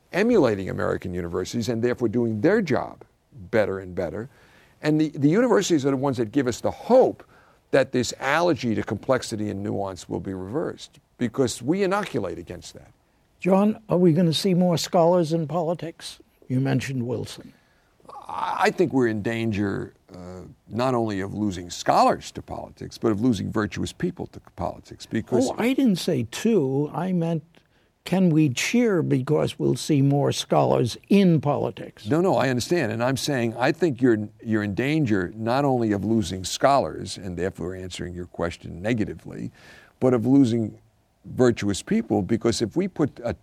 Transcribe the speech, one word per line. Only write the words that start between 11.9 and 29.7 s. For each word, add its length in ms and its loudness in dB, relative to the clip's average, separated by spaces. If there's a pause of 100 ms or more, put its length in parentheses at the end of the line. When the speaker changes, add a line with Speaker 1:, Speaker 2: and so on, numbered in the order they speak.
Speaker 1:
against 380 -14
that. 160 -20 (500)
Speaker 2:
John, 480 2
are 80 2
we 160 6
gonna 220 4
see 180 0
more 240 4
scholars 560 4
in 160 -2
politics? 680 -6 (300)
You 120 0
mentioned 460 -2
Wilson. 480 -8 (720)
Speaker 1:
I, 340 -6
I 100 2
think 220 0
we're 160 2
in 140 -2
danger, 720 -2 (200)
uh, 260 -16 (300)
not 240 -2
only 260 -2
of 140 -8
losing 340 -4
scholars 640 0
to 80 -12
politics, 560 -14
but 160 2
of 80 -2
losing 320 0
virtuous 400 -4
people 360 -6
to 120 -20 (160)
politics, 480 -10
because 460 0
Speaker 2:
Oh, 80 -8
I 160 0
didn't 220 2
say 340 -2
two. 640 0
I 180 -4
meant, 320 -2 (600)
can 260 2
we 180 4
cheer 540 2
because 560 0
we'll 180 2